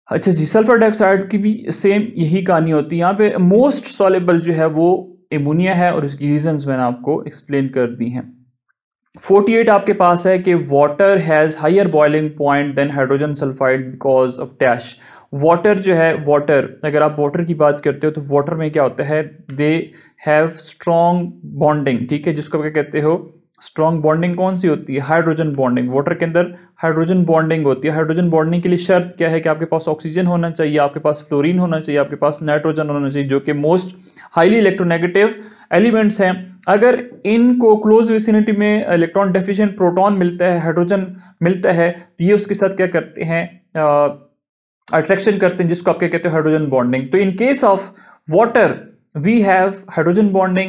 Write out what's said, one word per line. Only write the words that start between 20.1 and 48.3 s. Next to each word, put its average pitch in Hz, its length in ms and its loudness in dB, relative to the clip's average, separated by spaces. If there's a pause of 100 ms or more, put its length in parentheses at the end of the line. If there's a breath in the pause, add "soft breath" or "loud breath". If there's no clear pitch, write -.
have 156 220 2
strong 175 720 -2 (380)
bonding, 139 460 0
ठीक 147 180 -4
है, 165 60 0
जिसको 147 240 -6
आप 151 140 -4
क्या 151 120 -2
कहते 151 160 -6
हो, 156 360 -2 (260)
स्ट्रॉन्ग 160 400 -2
बॉन्डिंग 165 340 0
कौन 185 220 -2
सी 185 100 -2
होती 143 260 -2
है, 131 60 -2
हाइड्रोजन 156 540 0
बॉन्डिंग। 123 360 -2
वाटर 135 240 -2
के 170 120 -4
अंदर 175 300 -2 (220 loud breath)
हाइड्रोजन 165 480 0
बॉन्डिंग 160 400 0
होती 135 220 -2
है। 156 60 -2
हाइड्रोजन 160 360 -2
बॉन्डिंग 165 340 0
के 180 60 0
लिए 180 80 0
शर्त 180 400 -2
क्या 165 120 0
है 165 100 0
कि 165 100 -2
आपके 156 160 -4
पास 160 220 -4
ऑक्सीजन 156 380 -4
होना 170 240 0
चाहिए, 156 280 -2
आपके 143 220 0
पास 151 300 -4
फ्लोरीन 156 300 0
होना 165 200 0
चाहिए, 147 200 -4
आपके 143 160 -2
पास 147 280 -2
नाइट्रोजन 151 440 -2
होना 143 220 -2
चाहिए, 139 180 -4
जो 139 120 0
कि 151 140 -4
most 160 340 0 (500 loud breath)
highly 202 260 4
electronegative 185 640 2 (440 loud breath)
एलिमेंट्स 208 480 2
हैं। 185 460 -4
अगर 240 360 4 (220)
इनको 233 520 4
क्लोज 220 340 4
विसिनिटी 214 400 2
में 208 420 0
इलेक्ट्रॉन 175 380 0
डेफिशिएंट 196 460 -2
प्रोटॉन 190 360 2
मिलता 175 320 -2
है, 175 140 0
हाइड्रोजन 175 480 -2 (360 loud breath)
मिलता 185 280 0
है, 170 200 2 (280 loud breath)
तो 165 60 0
ये 202 80 4
उसके 208 200 0
साथ 196 160 0
क्या 185 180 -2
करते - 360 -6
हैं, 165 380 -6 (140)
अ, 147 320 2 (840)
अट्रैक्शन 190 440 2
करते 180 260 0
हैं, 165 60 0
जिसको 175 220 0
आप 165 80 0
क्या 175 100 -2
कहते 170 200 -2
हो, 156 40 -4
हाइड्रोजन 156 320 0
बॉन्डिंग। 131 500 -2
तो - 20 4
in 190 240 0
case 277 220 0
of 196 160 4 (580 soft breath)